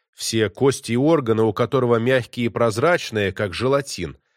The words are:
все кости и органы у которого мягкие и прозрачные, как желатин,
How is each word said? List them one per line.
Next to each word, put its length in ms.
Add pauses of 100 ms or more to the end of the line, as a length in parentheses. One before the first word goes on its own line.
(140)
все 360
кости 420
и 60
органы 460
у 100
которого 440
мягкие 500
и 20
прозрачные, 800
как 220
желатин, 640 (180)